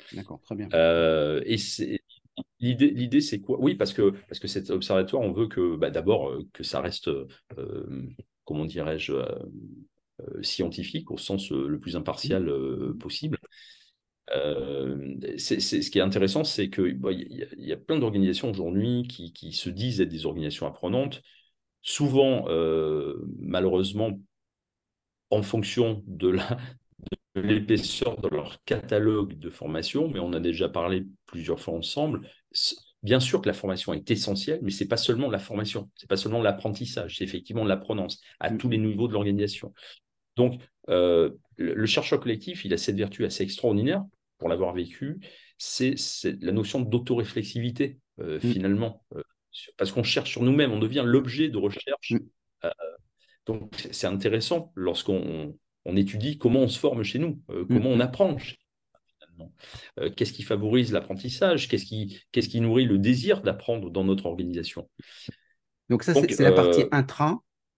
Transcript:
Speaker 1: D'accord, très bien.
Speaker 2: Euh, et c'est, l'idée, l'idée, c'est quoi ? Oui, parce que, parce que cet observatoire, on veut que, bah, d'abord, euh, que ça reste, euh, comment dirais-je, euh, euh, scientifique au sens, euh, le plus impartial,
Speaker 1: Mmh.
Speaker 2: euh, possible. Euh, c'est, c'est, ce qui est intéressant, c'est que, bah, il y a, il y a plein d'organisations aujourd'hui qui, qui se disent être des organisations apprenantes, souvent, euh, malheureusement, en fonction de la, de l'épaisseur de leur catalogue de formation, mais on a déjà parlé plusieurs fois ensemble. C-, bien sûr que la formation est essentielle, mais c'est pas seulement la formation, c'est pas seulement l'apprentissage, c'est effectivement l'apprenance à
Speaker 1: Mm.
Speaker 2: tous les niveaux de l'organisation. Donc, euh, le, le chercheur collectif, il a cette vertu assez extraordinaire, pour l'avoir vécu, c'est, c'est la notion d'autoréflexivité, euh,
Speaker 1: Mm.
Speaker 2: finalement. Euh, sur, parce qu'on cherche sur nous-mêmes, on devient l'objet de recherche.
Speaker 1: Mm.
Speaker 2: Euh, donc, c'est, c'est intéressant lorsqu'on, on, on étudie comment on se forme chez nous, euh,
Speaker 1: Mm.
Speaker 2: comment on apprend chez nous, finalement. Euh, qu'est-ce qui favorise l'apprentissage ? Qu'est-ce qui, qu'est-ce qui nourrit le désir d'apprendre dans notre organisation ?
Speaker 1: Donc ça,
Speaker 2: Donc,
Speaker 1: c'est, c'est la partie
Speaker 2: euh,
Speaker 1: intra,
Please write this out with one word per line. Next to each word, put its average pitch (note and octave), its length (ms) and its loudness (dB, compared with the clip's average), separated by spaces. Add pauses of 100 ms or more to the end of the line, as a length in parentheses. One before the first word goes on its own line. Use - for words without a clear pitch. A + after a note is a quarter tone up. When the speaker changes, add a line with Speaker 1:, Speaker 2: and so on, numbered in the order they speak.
(140)
Speaker 1:
D'accord, - 280 -14
très - 140 -12
bien. G2+ 180 -6
Speaker 2:
Euh, D#2+ 720 4
et A2+ 120 0
c'est, - 440 -4 (580)
l'idée, B2 320 4
l'idée, B2 300 2
c'est B2+ 180 -2
quoi ? - 200 -2
Oui, C3+ 160 2
parce G2+ 180 -2
que, G2+ 180 4 (160)
parce - 120 -12
que - 80 -8
cet G2 220 -6
observatoire, F#2+ 520 0
on G#2 100 0
veut E2+ 160 0
que, F2 300 0
bah, D#2 120 2
d'abord, E2 400 2
euh, C2 240 -6
que - 100 -12
ça - 180 -4
reste, - 260 -6
euh, C#2 180 -2 (1160)
comment D2+ 220 -4
dirais-je, D#2 480 -4
euh, C2+ 120 -2 (960)
euh, - 220 -10
scientifique - 680 -4
au - 80 -8
sens, - 360 -4
euh, C2+ 140 0
le D2+ 120 -2
plus F2 160 -8
impartial, E2+ 480 -2
Speaker 1:
Mmh. D#2+ 60 0
Speaker 2:
euh, C2+ 500 -4
possible. - 380 -4 (1000)
Euh, C#2 800 -4 (220)
c'est, - 240 0
c'est, G2+ 200 0
ce G2 80 -4
qui G2 100 2
est - 20 8
intéressant, G2 420 2
c'est - 240 0
que, F2+ 240 0
bah, - 220 -2
il - 180 -8
y - 120 -10
a, - 40 -8 (100)
il - 80 -14
y - 60 -6
a - 60 -4
plein D#3+ 200 -2
d'organisations G2+ 520 2
aujourd'hui G2+ 580 0
qui, F2+ 240 -12
qui E2 220 -14
se - 160 -4
disent G2+ 320 0
être E2 80 2
des D#2+ 160 -6
organisations D2+ 420 -4
apprenantes, A#2+ 540 -2 (600)
souvent, C3+ 680 4
euh, D#2+ 640 2 (240)
malheureusement, G2 800 0 (1080)
en G#2 140 4
fonction A2 640 0
de F2+ 220 0
la, F#2 280 2 (800)
de G2 60 -2
l'épaisseur G#2+ 800 2
de F#2+ 100 -2
leur D2+ 340 -6
catalogue G#2+ 720 0
de E2 120 -12
formation, D#2+ 600 -2
mais G2+ 100 -6
on F2 140 -4
a E2 60 -2
déjà E2+ 300 0
parlé F#2 360 0 (200)
plusieurs E2 340 -4
fois - 140 -8
ensemble. C#3+ 560 -4 (220)
C-, - 240 -2 (280)
bien A2+ 160 6
sûr F#3+ 220 2
que G3 60 -2
la F#2+ 60 2
formation F#2 400 -4
est - 160 -4
essentielle, A2 520 -2
mais G2 100 -2
c'est G2 160 -4
pas - 100 0
seulement B2+ 320 0
la G#2 100 -2
formation, G#2 560 -6
c'est - 140 -12
pas G2 80 2
seulement A2+ 240 0
l'apprentissage, G#2 760 -2
c'est - 60 -6
effectivement G#2+ 400 -4
l'apprenance G2 580 -2 (180)
à - 120 -2
Speaker 1:
Mm. A2 60 0
Speaker 2:
tous B2 120 -2
les A2+ 80 2
niveaux G#2+ 300 0
de G#2+ 60 -4
l'organisation. G#2 600 -2 (640)
Donc, B2 260 2 (280)
euh, E2+ 420 6 (240)
le, E2 180 -2
le G#2+ 120 2
chercheur C#3+ 340 2
collectif, B2 460 -4
il F#2+ 80 0
a E2 40 4
cette G2 200 -2
vertu G#2 280 -2
assez G2 180 -2
extraordinaire, A#2 600 0 (340)
pour E2+ 120 -2
l'avoir F2 240 0
vécu, C3+ 460 -6 (380)
c'est, - 400 -2
c'est - 440 -4
la E2+ 100 -2
notion G#2+ 280 0
d'autoréflexivité, A#2+ 1200 -2 (220)
euh, D#2 160 -4
Speaker 1:
Mm. - 20 -12
Speaker 2:
finalement. A2 640 0 (100)
Euh, D#2 100 -10 (280)
sur, - 260 -18
parce G2 140 0
qu'on B2 120 0
cherche - 280 0
sur - 120 -2
nous-mêmes, C3+ 280 6
on G#2+ 80 0
devient A#2+ 260 0
l'objet C3 440 2
de A#2 80 -4
recherche. G2+ 540 -2
Speaker 1:
Mm. A#2 80 2 (440)
Speaker 2:
Euh, E2+ 60 -2 (800)
donc, G#2+ 300 -6
c'est, - 160 -10
c'est - 140 -2
intéressant A2+ 680 0
lorsqu'on, F#2 400 0
on, D#2+ 420 -4 (280)
on F2+ 100 -2
étudie G#2+ 420 0
comment B2 220 4
on B2+ 80 6
se B2+ 100 -2
forme B2+ 240 2
chez G#2 160 -4
nous, D#3 320 -2
euh, F2+ 140 -6
Speaker 1:
Mm. F#2+ 40 -8
Speaker 2:
comment A#2+ 220 4
on A#2+ 100 4
apprend C3+ 380 2
chez - 220 -12
nous, - 400 -20 (180)
finalement. E2+ 360 -20 (480)
Euh, D#2+ 140 0
qu'est-ce - 180 -2
qui A2+ 100 -12
favorise A2+ 480 2
l'apprentissage ? B2+ 760 0
Qu'est-ce - 180 0
qui, G#2+ 340 -8 (120)
qu'est-ce A2+ 180 0
qui A#2 120 0
nourrit A#2 240 6
le G2+ 140 4
désir B2+ 420 4
d'apprendre - 480 -2
dans F#2 140 0
notre F#2+ 240 2
organisation ? F2 600 -6 (1000)
Speaker 1:
Donc A#2+ 140 4
ça, F3 100 2
Speaker 2:
Donc, C#3+ 160 8
Speaker 1:
c'est, - 60 -2
c'est C#3+ 80 6
la F#2+ 80 10
partie F2 300 8
Speaker 2:
euh, - 100 2
Speaker 1:
intra, D3 500 2 (360)